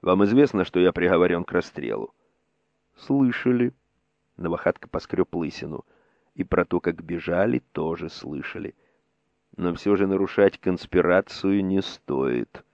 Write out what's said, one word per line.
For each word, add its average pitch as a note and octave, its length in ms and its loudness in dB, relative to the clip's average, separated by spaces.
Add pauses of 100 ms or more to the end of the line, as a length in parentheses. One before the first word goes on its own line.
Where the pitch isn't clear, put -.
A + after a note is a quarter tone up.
Вам F#2 240 4
известно, A2 400 2
что - 140 -2
я F2+ 120 6
приговорён F2 520 2
к - 80 -12
расстрелу?» C#2 600 -6 (840)
«Слышали». B2 760 0 (640)
Новохатко E2+ 500 -4
поскрёб - 480 -4
лысину. D#2 500 -8 (500)
«И - 80 -6
про F2+ 220 4
то, F2 140 0
как E2+ 240 -4
бежали, F2 580 0 (100)
тоже E2 380 -6
слышали. - 680 -12 (800)
Но F2 200 -2
всё G2+ 200 2
же G2 120 2
нарушать G2 500 2
конспирацию F#2 1040 0
не F#2+ 180 0
стоит. C2 840 -6 (100)